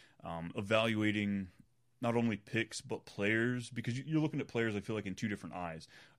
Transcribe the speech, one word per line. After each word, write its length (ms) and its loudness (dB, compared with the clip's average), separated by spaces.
Um, 320 -6
evaluating 920 2
not 140 2
only 220 2
picks, 440 -2
but 240 -8
players, 640 2
because 260 -4
you, 120 -4
you're 140 2
looking 180 0
at 80 -4
players, 280 0
I 40 -2
feel 160 -4
like, 100 -4
in 80 -4
two 140 -2
different 280 -6
eyes, 320 -8